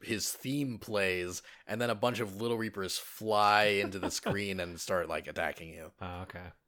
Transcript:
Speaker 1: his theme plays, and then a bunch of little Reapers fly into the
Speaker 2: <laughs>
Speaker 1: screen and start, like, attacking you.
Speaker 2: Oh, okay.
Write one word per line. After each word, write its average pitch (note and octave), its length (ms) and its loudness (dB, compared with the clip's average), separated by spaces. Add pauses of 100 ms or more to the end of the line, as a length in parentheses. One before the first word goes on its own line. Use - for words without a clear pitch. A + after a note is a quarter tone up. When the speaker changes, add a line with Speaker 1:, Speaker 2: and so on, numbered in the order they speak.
Speaker 1:
his G#2+ 280 -2
theme C3+ 460 -4
plays, F#2 640 0 (260)
and A2 140 -4
then A#2+ 80 2
a A2+ 60 0
bunch A#2 240 2
of G2+ 200 -4
little A#2 180 0
Reapers G2+ 420 -2
fly G#2 640 6 (180)
into G2 180 -2
the F2 120 -2
Speaker 2:
<laughs> - 0 -
Speaker 1:
screen G3 480 -2
and - 200 -6
start, F2 300 0
like, D#2 180 -4
attacking E2 460 -4
you. D#2+ 180 -14 (100)
Speaker 2:
Oh, F2+ 200 -8
okay. F2+ 240 -12 (220)